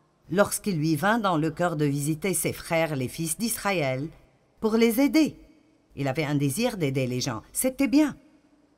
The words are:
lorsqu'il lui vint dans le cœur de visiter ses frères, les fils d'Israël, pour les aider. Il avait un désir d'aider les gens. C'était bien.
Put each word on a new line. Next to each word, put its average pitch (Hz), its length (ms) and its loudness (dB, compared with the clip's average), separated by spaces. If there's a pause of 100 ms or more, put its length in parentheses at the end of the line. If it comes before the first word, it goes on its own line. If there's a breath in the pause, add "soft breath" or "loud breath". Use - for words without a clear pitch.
(300)
lorsqu'il 196 480 0
lui 156 160 2
vint 196 240 2
dans 196 180 0
le 156 140 0
cœur 170 240 0
de 151 100 0
visiter 143 500 -2
ses 151 180 -2
frères, 160 420 -2
les 135 140 -2
fils 165 300 -6
d'Israël, 165 680 -2 (520)
pour 220 160 2
les 233 240 4
aider. 277 360 4 (600)
Il 139 100 -4
avait 139 180 -2
un 147 120 0
désir 196 400 0
d'aider 139 320 0
les 123 120 -2
gens. 110 220 -4 (100)
C'était 262 360 0
bien. 202 280 4 (600)